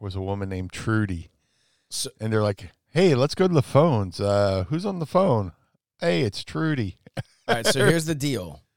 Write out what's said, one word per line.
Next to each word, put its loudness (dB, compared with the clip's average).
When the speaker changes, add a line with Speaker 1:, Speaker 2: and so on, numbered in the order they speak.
Speaker 1:
was -10
a -6
woman -6
named -8
Trudy. -2
Speaker 2:
So -8
Speaker 1:
And -4
they're 2
like, -4
"Hey, 4
let's 0
go 2
to 0
the 6
phones. 2
Uh, 2
who's -4
on -6
the -6
phone? 2
Hey, 0
it's -4
Trudy." -2
<laughs> -14
Speaker 2:
All 2
right, -4
so 4
here's 4
the -2
deal, -6